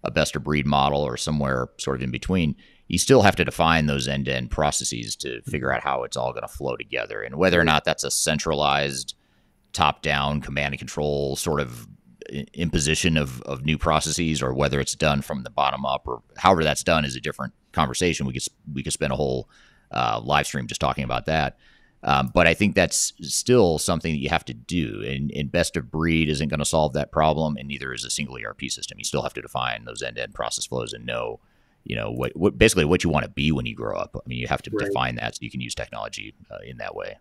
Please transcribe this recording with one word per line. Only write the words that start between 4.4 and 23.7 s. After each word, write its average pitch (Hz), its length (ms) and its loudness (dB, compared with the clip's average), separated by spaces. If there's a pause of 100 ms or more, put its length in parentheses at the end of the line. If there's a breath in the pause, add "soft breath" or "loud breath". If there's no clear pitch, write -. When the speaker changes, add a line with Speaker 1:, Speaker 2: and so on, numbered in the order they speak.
Speaker 1:
processes 60 640 -2
to 60 260 -8
figure 67 300 -2
out 62 100 -2
how 65 220 -2
it's 62 120 -8
all 64 160 -2
gonna 57 160 -10
flow 65 260 -6
together 53 460 -8
and 62 140 -10
whether 87 260 4
or 82 40 6
not 76 200 4
that's - 180 0
a 67 80 -4
centralized 71 1040 0 (600)
top-down 71 680 2
command 69 320 -4
and 67 60 -8
control 71 580 -2
sort 76 240 0
of 60 260 -8 (460)
i-, 69 220 -8
imposition 80 640 2
of, 65 240 -4
of 67 240 -8
new 76 100 2
processes, 78 680 0
or 64 120 -2
whether 69 260 2
it's - 140 -4
done 73 260 2
from 69 220 -6
the 64 80 -12
bottom 67 340 0
up, 67 240 -4
or 62 140 -6 (160)
however 90 260 6
that's 73 180 2
done 80 220 4
is 65 100 -4
a 65 60 -8
different 67 320 -6 (200)
conversation. 76 540 0
We 65 60 -4
could 62 100 -6
s-, - 60 -6 (240)
we 67 100 -6
could 71 120 -4
spend 69 180 0
a 64 40 0
whole, 64 340 -2 (400 soft breath)
uh, 57 340 0
live 71 220 2
stream 64 200 -6
just - 140 -8
talking 67 240 0
about 60 220 -4
that. 76 320 0 (460 soft breath)
Um, 67 300 2
but 85 140 8
I 82 60 6
think 104 200 2
that's - 460 2
still 87 580 4